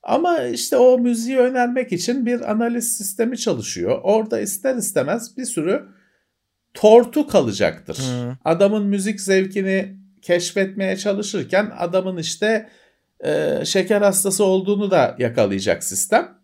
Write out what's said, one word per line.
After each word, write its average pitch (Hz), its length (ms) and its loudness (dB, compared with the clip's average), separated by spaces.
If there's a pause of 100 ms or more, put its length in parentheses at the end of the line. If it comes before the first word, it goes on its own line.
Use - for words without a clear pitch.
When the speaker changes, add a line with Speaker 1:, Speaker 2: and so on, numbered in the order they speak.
Speaker 1:
Ama 320 400 0
işte - 340 -2
o 254 220 8
müziği 240 380 -2
önermek 247 540 0
için 233 340 -2
bir 240 260 -2
analiz 233 460 -2
sistemi 233 400 -4
çalışıyor. 110 640 -2
Orada 214 360 0
ister - 360 -4
istemez 214 640 -4
bir 262 80 -8
sürü 185 400 -2 (880)
tortu 240 540 6
kalacaktır. 101 720 0
Speaker 2:
Hı. 123 480 -6
Speaker 1:
Adamın 202 400 2
müzik 202 360 -2
zevkini 190 760 -2 (240)
keşfetmeye 190 760 -2
çalışırken 202 800 -2
adamın 185 400 -2
işte, 214 520 -2 (560)
e, 151 400 0
şeker 196 360 0
hastası 196 420 2
olduğunu 190 480 2
da 147 280 4
yakalayacak 104 640 0
sistem. - 600 -2